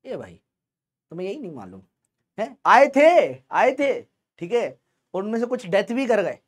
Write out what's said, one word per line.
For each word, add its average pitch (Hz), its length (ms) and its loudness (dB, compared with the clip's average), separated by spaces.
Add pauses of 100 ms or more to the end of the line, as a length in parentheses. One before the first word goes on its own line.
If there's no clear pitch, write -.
ए 247 120 -10
भाई, 92 220 -18 (720)
तुम्हें 180 160 -10
यही 247 120 -10
नहीं 190 140 -14
मालूम 95 280 -18 (560)
है? 226 180 -8 (100)
आए 240 240 8
थे, 277 440 4 (180)
आए 214 220 2
थे, 277 200 -2 (460)
ठीक 175 140 -10
है, 190 240 -4 (360)
और 190 100 -6
उनमें 220 160 -6
से 240 80 -2
कुछ 247 200 -8
डेथ 208 260 -2
भी 269 140 -2
कर 214 160 2
गए। 139 140 -6 (100)